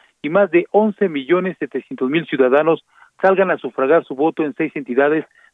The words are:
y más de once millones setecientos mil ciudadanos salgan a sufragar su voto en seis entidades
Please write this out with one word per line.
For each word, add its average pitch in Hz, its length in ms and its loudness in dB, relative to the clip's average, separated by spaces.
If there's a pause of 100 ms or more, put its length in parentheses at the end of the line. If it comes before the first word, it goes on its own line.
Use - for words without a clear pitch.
(220)
y 147 80 -6
más 196 200 2
de 208 200 2
once 208 380 0
millones 165 500 -2
setecientos 131 500 -6
mil 156 180 -2
ciudadanos 147 580 2 (360)
salgan 190 300 2
a 147 80 -2
sufragar 135 460 -2
su 147 100 -12
voto 156 300 -2
en 139 120 -6
seis 156 180 -4
entidades 143 520 -2 (280)